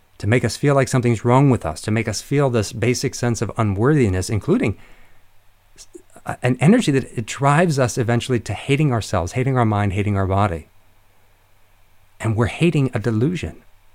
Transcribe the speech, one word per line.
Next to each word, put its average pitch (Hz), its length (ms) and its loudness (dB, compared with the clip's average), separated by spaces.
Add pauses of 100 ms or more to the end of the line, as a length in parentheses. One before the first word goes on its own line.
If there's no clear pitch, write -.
(160)
to - 100 -6
make 120 180 2
us 120 120 -4
feel 143 180 0
like 131 140 2
something's 120 360 0
wrong 131 260 4
with 117 160 0
us, 78 160 -8
to - 80 -6
make 113 180 0
us 107 140 -6
feel 139 260 0
this 117 240 -2
basic 120 420 -2
sense 120 280 -2
of 101 160 -6
unworthiness, 107 720 2
including 113 480 0 (960)
s-, - 120 -20 (520)
an 123 200 0
energy 185 320 4
that 131 260 -2
it 110 80 -6
drives 143 520 2
us 127 200 0
eventually 120 420 0
to - 140 -8
hating 139 380 0
ourselves, 98 400 -2
hating 127 260 0
our 120 60 4
mind, 104 280 0
hating 101 240 0
our 98 100 0
body. 95 420 -2 (1500)
And 110 160 -2
we're 113 100 0
hating 156 480 0
a 110 60 -2
delusion. 120 640 -4 (300)